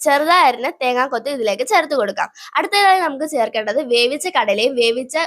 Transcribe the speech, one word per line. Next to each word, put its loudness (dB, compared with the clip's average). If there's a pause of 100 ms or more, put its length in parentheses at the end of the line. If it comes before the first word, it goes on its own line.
ചെറുതായി 4
അരിഞ്ഞ 0 (140)
തേങ്ങാക്കൊത്ത് -2
ഇതിലേക്ക് -2
ചേർത്ത് 2
കൊടുക്കാം. -2 (280)
അടുത്തതായി 2
നമുക്ക് -4
ചേർക്കേണ്ടത് -2 (120)
വേവിച്ച 0 (100)
കടലയും 0
വേവിച്ച 0 (120)